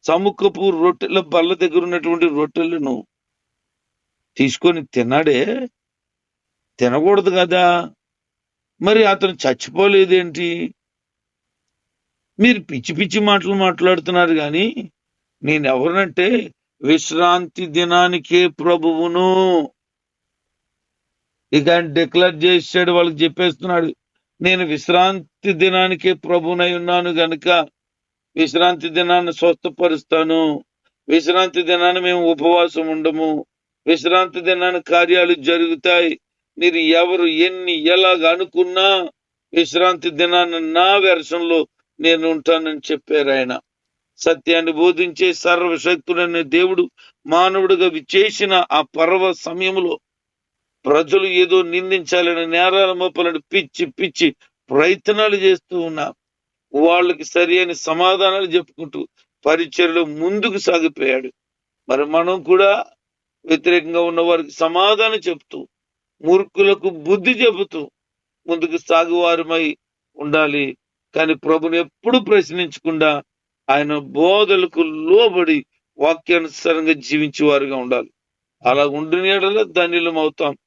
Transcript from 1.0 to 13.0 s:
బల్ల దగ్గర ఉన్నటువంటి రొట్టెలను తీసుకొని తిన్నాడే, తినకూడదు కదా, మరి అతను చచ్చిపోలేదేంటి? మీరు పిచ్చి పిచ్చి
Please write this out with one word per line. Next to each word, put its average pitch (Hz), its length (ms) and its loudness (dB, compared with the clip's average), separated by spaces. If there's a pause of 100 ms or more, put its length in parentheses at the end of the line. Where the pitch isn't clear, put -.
బల్ల 170 340 -2
దగ్గర 170 240 0
ఉన్నటువంటి 170 500 -2
రొట్టెలను 151 800 -4 (1300)
తీసుకొని 143 500 0
తిన్నాడే, 147 800 0 (1120)
తినకూడదు 175 520 2
కదా, 180 640 0 (880)
మరి 214 220 4
అతను 196 280 0
చచ్చిపోలేదేంటి? 175 1400 0 (1700)
మీరు 233 220 4
పిచ్చి 143 320 -10
పిచ్చి 190 260 -2